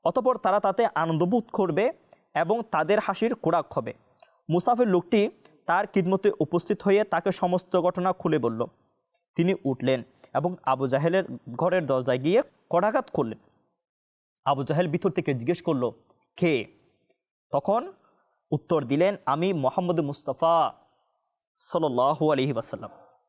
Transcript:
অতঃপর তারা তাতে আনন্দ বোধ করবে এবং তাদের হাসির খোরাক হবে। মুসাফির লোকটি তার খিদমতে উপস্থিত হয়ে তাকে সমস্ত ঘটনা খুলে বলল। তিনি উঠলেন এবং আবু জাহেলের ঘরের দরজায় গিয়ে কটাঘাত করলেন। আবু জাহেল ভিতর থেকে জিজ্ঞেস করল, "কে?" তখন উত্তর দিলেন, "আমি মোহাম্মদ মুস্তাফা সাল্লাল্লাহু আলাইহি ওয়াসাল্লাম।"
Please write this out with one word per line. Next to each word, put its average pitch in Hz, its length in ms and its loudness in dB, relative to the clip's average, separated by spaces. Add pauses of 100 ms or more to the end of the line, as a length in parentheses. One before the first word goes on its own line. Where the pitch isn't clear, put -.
অতঃপর 233 340 0
তারা 196 220 0
তাতে 202 360 0
আনন্দ 160 280 0
বোধ 220 200 0 (100)
করবে 190 400 0 (420)
এবং 175 260 0 (100)
তাদের 170 280 2
হাসির 220 360 -2
খোরাক 165 380 -2
হবে। 120 200 -4 (560)
মুসাফির 226 380 2
লোকটি 202 420 2 (360)
তার 175 220 0
খিদমতে 190 520 2
উপস্থিত 170 420 -2
হয়ে 202 220 4
তাকে 185 280 0
সমস্ত 180 500 0
ঘটনা 180 320 0
খুলে 160 240 0
বলল। 117 280 0 (720)
তিনি 175 200 2 (100)
উঠলেন 127 380 -2 (300)
এবং 175 300 -2
আবু 135 240 0
জাহেলের 165 360 0 (280)
ঘরের 170 340 -2
দরজায় 131 320 0
গিয়ে 175 260 2 (260)
কটাঘাত 214 440 0
করলেন। 113 240 -2 (1080)
আবু 135 180 0
জাহেল 160 240 -2
ভিতর 170 220 -2
থেকে 151 240 -4
জিজ্ঞেস 131 280 -4
করল, 123 300 -2 (440)
"কে?" 147 300 0 (840)
তখন 240 420 -2 (580)
উত্তর 156 320 0
দিলেন, 160 420 0
"আমি 165 280 0
মোহাম্মদ 170 460 -2
মুস্তাফা 147 760 0 (840)
সাল্লাল্লাহু 151 720 0
আলাইহি 135 200 0
ওয়াসাল্লাম।" 113 380 -8 (400)